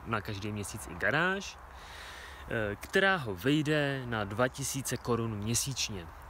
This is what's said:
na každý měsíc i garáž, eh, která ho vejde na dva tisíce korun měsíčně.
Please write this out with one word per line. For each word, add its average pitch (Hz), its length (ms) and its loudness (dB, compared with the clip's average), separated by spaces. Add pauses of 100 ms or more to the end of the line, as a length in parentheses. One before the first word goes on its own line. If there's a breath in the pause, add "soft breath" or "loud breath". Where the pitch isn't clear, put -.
na 110 160 0
každý 104 300 -4
měsíc 104 360 -6
i 85 80 -8
garáž, 160 640 2
eh, - 1200 -6
která 190 400 4
ho 120 200 -2
vejde 139 680 4
na 117 180 0
dva 104 240 4
tisíce 131 500 -2
korun 113 380 2
měsíčně. 107 720 0 (220)